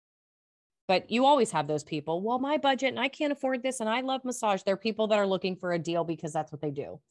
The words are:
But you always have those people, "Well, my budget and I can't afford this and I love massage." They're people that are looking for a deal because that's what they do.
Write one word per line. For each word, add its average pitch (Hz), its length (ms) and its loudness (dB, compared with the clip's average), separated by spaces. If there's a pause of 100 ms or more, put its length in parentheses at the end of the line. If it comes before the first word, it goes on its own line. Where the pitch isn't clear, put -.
(880)
But 185 220 2
you 240 160 4
always 269 260 6
have 151 160 0
those 151 180 -2
people, 160 360 -4
"Well, 233 180 0
my 285 180 0
budget 269 320 2
and 233 100 -4
I 254 80 0
can't 294 240 -2
afford 262 320 -2
this 254 160 -4
and 220 80 -2
I 226 140 0
love 262 240 -4
massage." 220 380 0
They're 196 120 0
people 220 320 -2
that 208 120 4
are 202 80 2
looking 185 280 0
for 175 160 -4
a 170 80 2
deal 170 240 0
because 165 300 -6
that's 156 180 -4
what 143 80 -12
they 151 120 -4
do. 123 280 -8 (120)